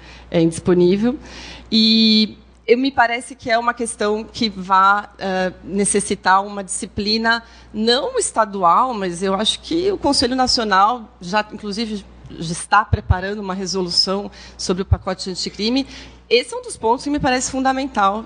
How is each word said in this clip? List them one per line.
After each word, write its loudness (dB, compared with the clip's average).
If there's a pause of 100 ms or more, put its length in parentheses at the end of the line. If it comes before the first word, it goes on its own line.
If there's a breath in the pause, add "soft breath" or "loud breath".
(300 loud breath)
é, 2
indisponível. 2 (540 loud breath)
E 4 (300)
eu, 4
me 0
parece -2
que -10
é 2
uma -2
questão -4
que -4
vai, 2 (120)
é, -2 (100)
necessitar 0
uma -10
disciplina -2 (300 loud breath)
não 0
estadual, 2
mas -4
eu 0
acho -2
que -2
o -2
Conselho 2
Nacional 2 (120)
já, -2
inclusive, -6 (280)
já -6
está 2
preparando -2
uma -6
resolução -2 (260 loud breath)
sobre -2
o -4
pacote -2
anticrime. -2 (420 loud breath)
Esse 2
é -6
um -10
dos -12
pontos 0
que -4
me 0
parece 0
fundamental 0